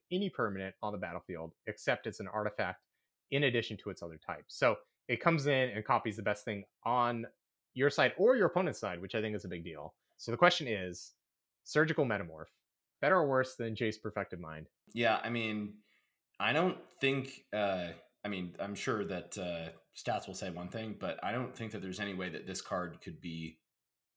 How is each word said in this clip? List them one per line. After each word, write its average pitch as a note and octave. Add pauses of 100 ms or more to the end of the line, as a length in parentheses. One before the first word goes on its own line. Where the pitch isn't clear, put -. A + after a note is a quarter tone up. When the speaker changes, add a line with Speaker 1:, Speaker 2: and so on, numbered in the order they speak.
(120)
Speaker 1:
any F#3+
permanent F#2+
on G#2
the G2+
battlefield, E2+ (160)
except A#2+
it's G#2+
an F#2+
artifact G#2 (480)
in C#3
addition A#2
to -
its F#2+
other D#2+
types." -
So A#2+ (320)
it A2+
comes D#3+
in C3
and G#2+
copies A2+
the A2
best G#2
thing G2+ (220)
on A#2+ (480)
your C3+
side C3+
or A#3
your G#3
opponent's F3
side, F2+
which F#2
I A2+
think G#2+
is G2
a G2+
big F2
deal. D#2+ (220)
So -
the A#2+
question E3+
is, F#2+ (500)
Surgical D#3
Metamorph, F2 (500)
better D3+
or E3
worse C3
than A2+
Jace G#2+
Perfected G2
Mind? D#2 (260)
Speaker 2:
Yeah, A2+
I A2+
mean, A2 (680)
I G#2+
don't E3+ (240)
think, C3+ (220)
uh, F#2+ (340)
I G#2
mean, F#2
I'm G2+
sure G#2+
that, -
uh, E2+ (280)
stats G#2+
will F#2+
say F#2
one F2
thing, A2
but E2+
I G2
don't B2
think A2+
that G#2+
there's F#2+
any G2+
way F#2
that D2
this F#2
card F2
could D#2+
be E2 (560)